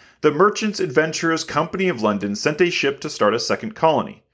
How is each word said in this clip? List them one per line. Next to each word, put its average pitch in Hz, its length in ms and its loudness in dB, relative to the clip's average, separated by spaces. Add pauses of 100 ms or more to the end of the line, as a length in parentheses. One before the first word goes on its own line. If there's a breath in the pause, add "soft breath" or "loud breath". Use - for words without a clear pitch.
(200 soft breath)
the 151 120 4
Merchants 202 500 2
Adventurers 160 640 0
Company 170 420 -2
of 127 140 -2
London 101 340 0
sent 151 240 0
a 175 100 4
ship 135 300 -2
to 151 100 -8
start - 240 2
a 117 60 0
second 110 340 -4
colony, 147 500 0 (100)